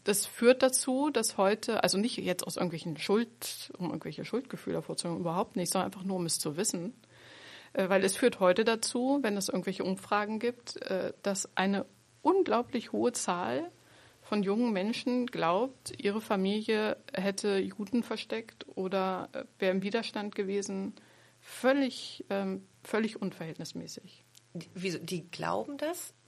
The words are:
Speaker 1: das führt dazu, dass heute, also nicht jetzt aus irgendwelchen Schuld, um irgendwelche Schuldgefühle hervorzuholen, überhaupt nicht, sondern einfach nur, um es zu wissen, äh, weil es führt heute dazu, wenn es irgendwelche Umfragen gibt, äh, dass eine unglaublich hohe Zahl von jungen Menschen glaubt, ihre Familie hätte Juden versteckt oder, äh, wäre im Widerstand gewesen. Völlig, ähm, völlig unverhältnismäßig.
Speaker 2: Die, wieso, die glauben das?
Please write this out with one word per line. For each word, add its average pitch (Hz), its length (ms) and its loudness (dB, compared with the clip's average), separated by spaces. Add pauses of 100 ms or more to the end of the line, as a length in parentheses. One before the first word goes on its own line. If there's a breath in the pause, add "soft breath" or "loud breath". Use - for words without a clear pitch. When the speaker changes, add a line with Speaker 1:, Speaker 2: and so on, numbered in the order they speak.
Speaker 1:
das 202 200 2
führt 254 380 4
dazu, 262 480 2
dass 226 260 0
heute, 208 460 2
also 180 160 4
nicht 226 180 0
jetzt 180 300 -2
aus - 100 -6
irgendwelchen 165 400 -2
Schuld, - 800 -2
um 180 100 -4
irgendwelche - 380 -6
Schuldgefühle - 520 -4
hervorzuholen, 170 440 -4
überhaupt 175 360 -2
nicht, 175 140 -2
sondern 185 160 2
einfach 196 180 -8
nur, 190 120 -2
um 175 80 -2
es 160 140 -2
zu 147 180 -4
wissen, 185 380 -2 (800 loud breath)
äh, 190 160 2
weil 190 140 6
es 190 120 2
führt - 240 4
heute 180 240 6
dazu, 240 560 2
wenn 208 160 0
es 196 120 -2
irgendwelche 190 360 -2
Umfragen 208 540 0
gibt, - 440 -4
äh, - 300 -2 (100)
dass 196 340 -2
eine 196 280 2 (380)
unglaublich 247 720 2
hohe 226 200 2
Zahl 233 580 -2 (520 soft breath)
von 208 200 0
jungen 220 300 2
Menschen 240 540 0
glaubt, 185 720 0
ihre 202 240 0
Familie 214 760 2 (160)
hätte 196 460 0
Juden 202 440 0
versteckt - 600 -6 (120)
oder, 190 560 0
äh, - 120 -6 (140)
wäre 185 140 4
im 190 100 2
Widerstand 208 520 -2
gewesen. 196 600 -4 (460 soft breath)
Völlig, - 880 0
ähm, 190 340 -2 (200)
völlig 220 360 0
unverhältnismäßig. - 1040 -8 (300)
Speaker 2:
Die, 170 200 -10
wieso, 180 240 -4
die 170 300 -6
glauben 196 480 -2
das? 320 380 -6 (140)